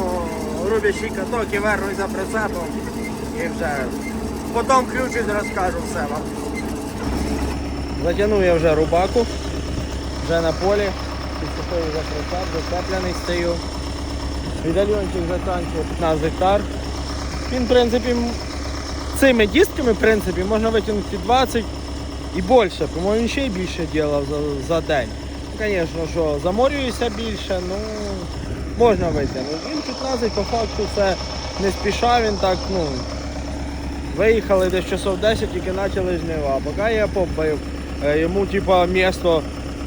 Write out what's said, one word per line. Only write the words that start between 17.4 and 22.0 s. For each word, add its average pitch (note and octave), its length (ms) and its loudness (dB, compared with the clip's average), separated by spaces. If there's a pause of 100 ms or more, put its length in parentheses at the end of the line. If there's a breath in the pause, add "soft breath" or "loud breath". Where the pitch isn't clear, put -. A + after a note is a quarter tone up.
Він, B3 120 2
в A3 40 0
принципі, B3 440 4
м, A#3+ 180 2 (880)
цими A#3+ 280 8
дістками, B3+ 440 4
в G3 40 4
принципі, G3+ 480 2
можна A3 260 2
витягнути G#3 480 0
двадцять A#3 480 2 (720)